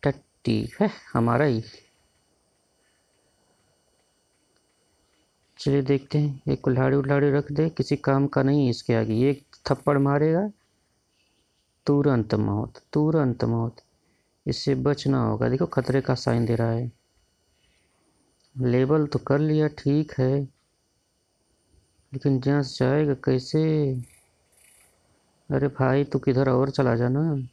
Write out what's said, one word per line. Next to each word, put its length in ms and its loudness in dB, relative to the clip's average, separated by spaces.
टट्टी 640 -4
है 80 2
हमारा 320 2
ही। 180 0
चलिए 220 0
देखते 360 0
हैं, 300 -2
ये 80 0
कुल्हाड़ी 420 0
उल्हाड़ी 340 2
रख 200 -2
दे, 180 0
किसी 260 -2
काम 320 0
का 160 0
नहीं 200 2
है 60 2
इसके 260 -2
आगे। 180 0
ये 280 0
थप्पड़ 300 0
मारेगा, 520 2
तुरंत 500 2
मौत, 460 -2
तुरंत 500 0
मौत। 320 -2
इससे 280 -2
बचना 480 -2
होगा। 260 0
देखो, 160 0
खतरे 360 -2
का 140 0
साइन 300 0
दे 100 0
रहा 160 0
है। 200 -4
लेबल 500 2
तो 120 -4
कर 200 0
लिया, 280 0
ठीक 520 -2
है, 220 0
लेकिन 280 0
जहाँ 220 2
से 220 -2
जाएगा 280 2
कैसे? 800 0
अरे 180 0
भाई, 360 2
तू 160 -2
किधर 300 2
और 200 2
चला 260 0
जाना। 400 0